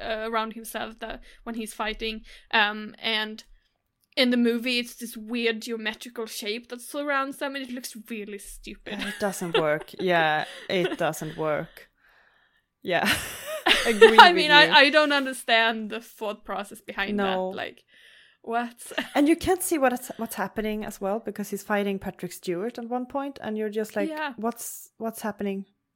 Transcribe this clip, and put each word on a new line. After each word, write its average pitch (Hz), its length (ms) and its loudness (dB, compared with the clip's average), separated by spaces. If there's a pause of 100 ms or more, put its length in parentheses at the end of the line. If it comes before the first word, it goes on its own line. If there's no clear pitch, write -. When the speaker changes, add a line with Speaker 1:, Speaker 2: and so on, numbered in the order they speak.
Speaker 1:
uh, 220 300 -6
around 220 220 -2
himself 220 480 -10
that, 226 220 -12 (220)
when 226 120 -8
he's 220 180 -8
fighting. 220 480 -6 (300)
Um, 214 480 0
and 214 420 -4 (760)
in 254 140 6
the 247 60 4
movie, 240 420 2
it's 240 160 -6
this 233 220 -12
weird 226 460 -4
geometrical 220 640 -8
shape 220 420 -8
that 240 120 -14
surrounds 277 580 -4
them, 277 180 -6
and 277 80 -8
it 247 100 -12
looks 247 220 -12 (120)
really 208 300 -10
stupid. - 600 -14
Speaker 2:
It 202 180 -8
doesn't 185 400 -2
work. 151 360 0
Speaker 1:
<laughs> - 40 -18
Speaker 2:
Yeah, 160 460 2 (240)
it 190 280 0
doesn't 160 400 -4
work. 156 540 -4 (920)
Yeah. 180 300 0 (360)
<laughs> 605 380 2
Agree 440 320 10
Speaker 1:
<laughs> - 20 12
I 381 80 12
Speaker 2:
with 349 80 6
Speaker 1:
mean, 302 140 2
Speaker 2:
you. 294 60 8
Speaker 1:
I, 302 140 10 (120)
I 285 80 8
don't 302 220 4
understand 226 760 0
the 220 100 -8
thought 220 440 -10
process 196 360 -8
behind 202 360 -4
Speaker 2:
No. 190 340 0
Speaker 1:
that. 196 60 -10
Like, - 280 -10 (580)
what? 233 560 -6
<laughs> - 160 -8
Speaker 2:
And 285 140 6
you 320 80 6
can't 349 260 0
see 330 160 0
what's, 254 380 0
what's 226 200 -8
happening 214 480 -4
as - 160 -10
well, 196 200 -2
because 202 300 -8
he's 196 120 -8
fighting 202 360 -2
Patrick 180 340 -10
Stewart 185 460 -6
at 233 100 -10
one 247 180 -4
point, 277 360 -8
and 214 160 -6
you're 214 100 -4
just 214 280 -6
like, 208 120 -2
Speaker 1:
Yeah. 302 280 -6
Speaker 2:
"What's, - 640 -8
what's 220 240 -8
happening? 202 440 -4 (300)